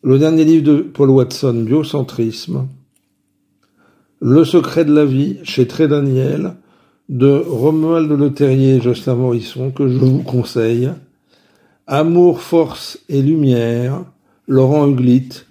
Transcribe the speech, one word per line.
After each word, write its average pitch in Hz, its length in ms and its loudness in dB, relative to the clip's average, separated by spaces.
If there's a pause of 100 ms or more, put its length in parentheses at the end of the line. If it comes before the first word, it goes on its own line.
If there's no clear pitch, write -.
Le 135 160 2
dernier 160 260 2
livre 156 200 4
de 147 180 2
Paul 139 300 0
Watson, 127 540 0
Biocentrisme. 135 1000 -4 (1500)
Le 131 240 4
secret 165 420 0
de 147 80 0
la 151 120 4
vie 135 380 -2
chez 123 240 -2
Très 160 200 -2
Daniel 139 680 -2 (540)
de 139 360 2
Romuald 156 640 0
Le 143 240 0
Terrier 135 440 2
et 117 40 0
Jocelyn 123 340 -2
Morisson, 127 560 -4
que 135 160 -2
je 127 100 -2
vous 135 260 2
conseille. 120 680 -2 (960)
Amour, 170 560 2
force - 560 -4 (120)
et 139 120 0
lumière, 135 840 0 (420)
Laurent 139 400 2
Huguet 127 640 0